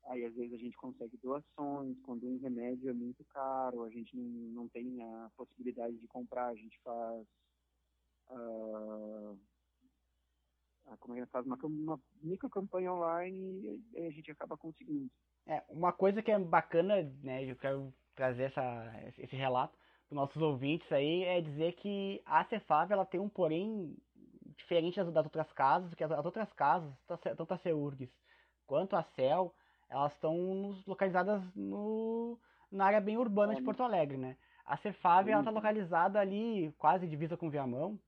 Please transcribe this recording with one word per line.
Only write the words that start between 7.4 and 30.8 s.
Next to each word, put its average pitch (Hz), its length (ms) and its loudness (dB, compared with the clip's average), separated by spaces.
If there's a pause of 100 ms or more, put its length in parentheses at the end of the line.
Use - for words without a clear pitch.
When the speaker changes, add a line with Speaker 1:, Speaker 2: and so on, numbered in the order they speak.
Speaker 1:
ah, 107 1040 -8 (1500)
ah, 127 120 -18
como 120 180 -14
é 123 80 -6
que 120 60 -14
faz? 123 160 -4
Uma 127 120 -4
cam-, 156 100 -6
uma 156 320 -4 (220)
microcampanha 185 720 -4
online 185 880 -4 (100)
e - 60 -10
aí 170 80 -4
a 165 40 -6
gente 151 200 -14
acaba 156 260 -10
conseguindo. 151 540 -8 (360)
Speaker 2:
É, 156 220 -2
uma 175 240 0
coisa 202 300 4
que 226 80 0
é 208 80 6
bacana, 170 640 4 (200)
né, 135 220 -4
eu 127 120 -6
quero 135 360 -4 (220)
trazer 127 300 0
essa, 120 480 -4 (160)
esse, - 140 -14
esse - 140 -10
relato 131 400 2 (320)
pros 147 80 -8
nossos 139 260 -2
ouvintes 147 500 2
aí, 156 320 4
é 180 160 4
dizer 156 340 0
que 196 500 -2
a 160 200 4
Cefave, 185 480 2
ela 190 120 4
tem 175 160 -2
um 208 80 -2
porém 180 680 0 (600)
diferente 170 400 2
das, 170 160 0
das 156 120 6
outras 151 280 -4
casas, 170 380 4
porque 170 140 -4
as, 151 80 0
as 147 120 0
outras 196 280 -4
casas, 151 400 2 (140)
tanto 175 80 -6
a - 160 -4
Ce-, 117 60 -4
tanto 165 180 -2
a 170 40 -4
Ceurgs 143 520 -2 (560)
quanto 185 300 2
a 165 60 2 (120)
cel, 165 400 4 (340)
elas 143 260 0
estão 160 220 0
nos, 190 500 -2